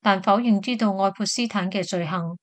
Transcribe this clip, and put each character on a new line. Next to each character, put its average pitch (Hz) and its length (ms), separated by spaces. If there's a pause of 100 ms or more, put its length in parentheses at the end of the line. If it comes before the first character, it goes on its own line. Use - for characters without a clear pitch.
但 196 220
否 208 160
認 226 200
知 247 180
道 220 160
愛 196 180
潑 202 140
斯 233 220
坦 190 220
嘅 190 180
罪 175 180
行。 170 380